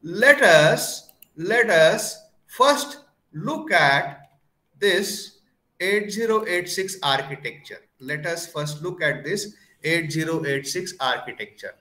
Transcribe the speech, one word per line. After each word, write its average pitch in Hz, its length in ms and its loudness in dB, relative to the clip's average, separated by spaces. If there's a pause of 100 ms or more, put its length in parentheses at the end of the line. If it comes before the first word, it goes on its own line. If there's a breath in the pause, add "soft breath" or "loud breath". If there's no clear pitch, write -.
Let 233 380 4
us, 165 720 4 (240)
let 220 320 0
us 175 340 4 (440)
first - 580 0 (280)
look 202 400 -8
at 147 580 2 (480)
this 196 640 -2 (400)
eight 208 300 -2
zero 220 360 -2
eight 180 220 -4
six 190 340 -6
architecture. 135 800 -4 (180)
Let 151 260 -8
us 170 200 -6
first 151 360 -8
look 175 200 -8
at 139 220 -2
this 202 300 -6 (280 loud breath)
eight 160 300 -2
zero 160 340 -2
eight 139 200 -4
six 180 340 -8
architecture. 120 800 -6